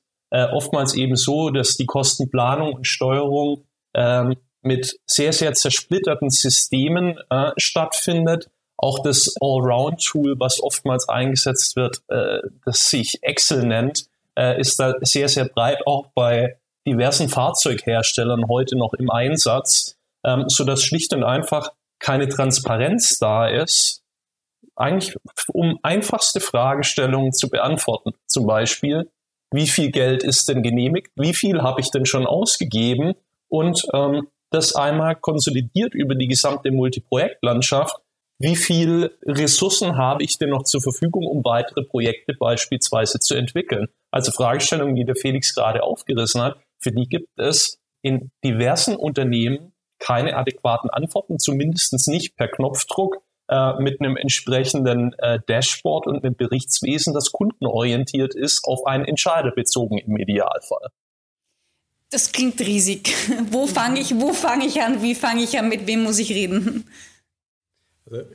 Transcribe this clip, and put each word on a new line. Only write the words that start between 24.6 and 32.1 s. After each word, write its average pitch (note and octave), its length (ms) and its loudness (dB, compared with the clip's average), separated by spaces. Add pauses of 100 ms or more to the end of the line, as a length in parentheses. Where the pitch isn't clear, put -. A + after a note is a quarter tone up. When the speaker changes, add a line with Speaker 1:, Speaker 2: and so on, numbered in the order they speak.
Speaker 1:
eigentlich F3+ 420 -2 (320)
um E3 340 0
einfachste G3+ 560 0
Fragestellungen C3 920 2
zu B2+ 160 0
beantworten. A#2 640 0 (160)
Zum A2+ 200 2
Beispiel, C3+ 640 0 (420)
wie D3 140 2
viel C#3+ 240 2
Geld B2+ 320 2
ist C#3+ 240 2
denn B2+ 160 0
genehmigt? B2 540 0
Wie D#3 160 0
viel F3+ 280 2
habe C3 200 0
ich B2+ 100 -4
denn C3+ 140 0
schon B2+ 200 0